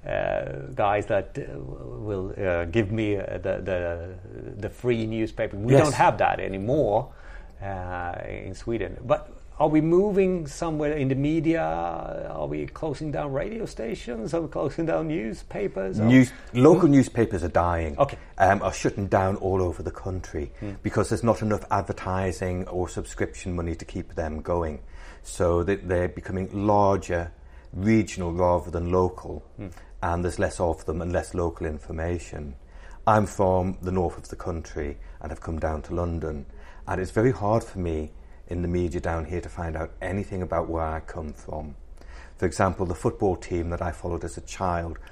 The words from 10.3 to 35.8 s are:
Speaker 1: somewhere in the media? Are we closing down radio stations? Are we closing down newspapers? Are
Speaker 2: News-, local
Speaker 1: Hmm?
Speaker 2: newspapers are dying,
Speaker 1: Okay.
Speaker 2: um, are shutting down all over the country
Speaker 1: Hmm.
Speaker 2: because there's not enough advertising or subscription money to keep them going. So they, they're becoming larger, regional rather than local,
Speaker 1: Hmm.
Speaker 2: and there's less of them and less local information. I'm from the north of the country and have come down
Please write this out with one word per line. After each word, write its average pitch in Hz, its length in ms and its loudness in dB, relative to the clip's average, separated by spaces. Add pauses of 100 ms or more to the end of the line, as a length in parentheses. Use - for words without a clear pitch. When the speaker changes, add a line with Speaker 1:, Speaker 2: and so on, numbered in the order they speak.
Speaker 1:
somewhere 151 460 -2
in 139 160 0
the 135 60 4
media? 160 460 2
Are 117 880 -4
we 76 180 -4
closing 151 460 -6
down 147 200 -2
radio 196 360 -2
stations? 226 640 -6
Are 170 80 0
we 156 60 -4
closing 160 400 -2
down 160 220 0
newspapers? 190 920 -4
Are 107 60 4
Speaker 2:
News-, 127 260 10 (220)
local 165 340 10
Speaker 1:
Hmm? 143 80 8
Speaker 2:
newspapers 107 480 4
are 87 60 0
dying, 82 500 2
Speaker 1:
Okay. - 180 2 (220)
Speaker 2:
um, 95 240 6
are 95 100 0
shutting - 320 0
down 95 300 4
all 95 260 2
over 85 220 0
the 82 80 -4
country 87 600 -6 (100)
Speaker 1:
Hmm. 104 100 -6 (100)
Speaker 2:
because 104 280 0
there's 143 140 0
not 113 200 4
enough 104 260 0
advertising 92 1000 -2
or 90 200 -2
subscription - 640 -6
money 85 200 -2
to - 100 -12
keep - 300 -8
them 78 260 -4
going. 82 380 -2 (420)
So 87 400 2
they, 95 140 2
they're 87 340 0
becoming 92 420 -6
larger, 98 800 4 (420)
regional 95 600 2
rather 87 380 4
than 85 200 -2
local, 90 520 2 (140)
Speaker 1:
Hmm. 104 100 -10 (340)
Speaker 2:
and 87 220 0
there's 87 160 -2
less 92 200 0
of 82 260 0
them 85 180 -4
and 87 100 -4
less 82 220 -2
local 85 320 -2
information. 80 880 -6 (500)
I'm 107 220 6
from 92 560 2
the 92 80 -2
north 90 260 0
of - 120 -16
the - 60 -8
country 78 640 -6 (240)
and 78 100 -8
have - 100 -10
come 80 180 -4
down 78 240 -2